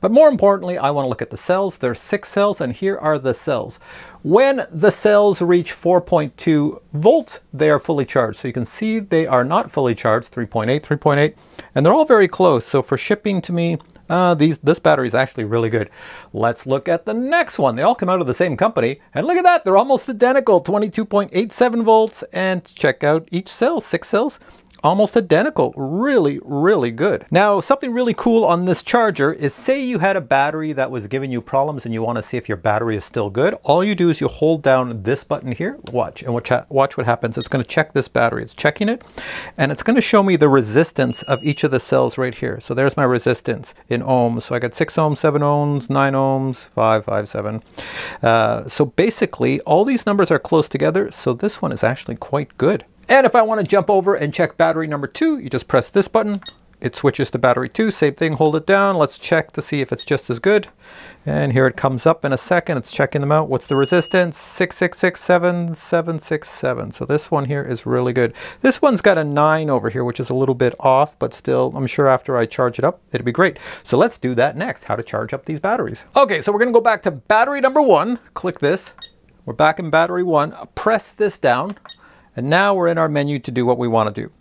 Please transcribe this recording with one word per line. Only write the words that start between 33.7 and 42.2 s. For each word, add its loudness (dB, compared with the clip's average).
you 0
do 2
is -2
you 0
hold 0
down 0
this -2
button -6
here. -6
Watch, -4
and -6
watch, -4
watch 0
what -4
happens. -2
It's -10
gonna -2
check -4
this -2
battery. 0
It's -12
checking -2
it, -4
and 0
it's -8
gonna 2
show 4
me 2
the 6
resistance 2
of -4
each -2
of 2
the 0
cells 0
right -4